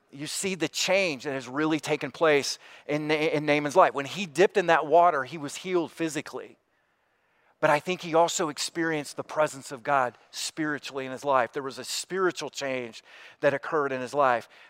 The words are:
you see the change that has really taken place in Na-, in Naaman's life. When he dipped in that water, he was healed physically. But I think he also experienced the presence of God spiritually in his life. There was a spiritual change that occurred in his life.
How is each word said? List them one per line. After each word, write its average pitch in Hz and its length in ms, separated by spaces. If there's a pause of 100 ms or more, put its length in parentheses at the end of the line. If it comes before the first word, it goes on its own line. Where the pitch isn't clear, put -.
(120)
you 139 140
see 190 300
the 160 140
change 180 560
that 143 80
has 127 160
really 151 320
taken 147 300
place 147 460 (300)
in 151 220
Na-, 156 40
in 151 320
Naaman's 147 300
life. 160 180
When 139 120
he 151 200
dipped 165 320
in 175 100
that 156 200
water, 160 380
he 127 120
was 143 200
healed 175 340
physically. 131 640 (1040)
But - 100
I 147 100
think 180 220
he 160 140
also 165 340
experienced 160 680
the 139 60
presence 143 480
of 120 120
God 131 340 (140)
spiritually 139 760
in 131 60
his 131 140
life. 131 260
There 147 100
was 131 160
a 127 60
spiritual 175 640
change 127 540 (380)
that 143 120
occurred 139 380
in 127 80
his 127 140
life. 131 340 (220)